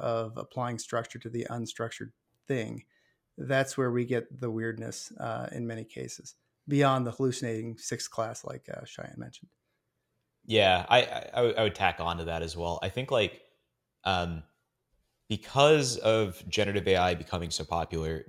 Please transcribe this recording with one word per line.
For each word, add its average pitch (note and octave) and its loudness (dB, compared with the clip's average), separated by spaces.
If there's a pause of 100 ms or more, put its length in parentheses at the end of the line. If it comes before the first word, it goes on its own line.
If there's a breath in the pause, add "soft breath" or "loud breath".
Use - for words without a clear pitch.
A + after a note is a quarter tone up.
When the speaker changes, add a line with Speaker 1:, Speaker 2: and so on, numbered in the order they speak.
Speaker 1:
of A2+ -4
applying A#2+ -6
structure A2+ -6
to A#2 -12
the A#2 -6
unstructured A#2 -8 (380)
thing. A2+ -6 (540)
That's C3+ -2
where B2+ 2
we A#2+ 0
get B2 -4
the A#2+ -4
weirdness, A2+ -6
uh, A#2+ -6
in A#2+ -6
many A2+ -8
cases, - -14 (340)
beyond C3+ 4
the A#2 -4
hallucinating A#2 -2
sixth - -8
class A2+ -6
like, - -12
uh, - -10
Cheyenne - -14
mentioned. - -16 (960)
Speaker 2:
Yeah, F#2+ 6
I, A#2+ 8
I, - -4
I B2 10
would, A#2 6
I A2+ 4
would G2+ 2
tack F2+ 2
on E2+ -2
to E2+ -4
that E2 -2
as E2 -6
well. E2+ -2
I F#2+ -2
think, C3 -4
like, A2 2 (640)
um, F2 -2 (880)
because C#3 4
of A2 2
generative G2 0
A F#2+ 6
I F2+ 4
becoming E2+ -6
so D#2+ -6
popular, D#2+ -4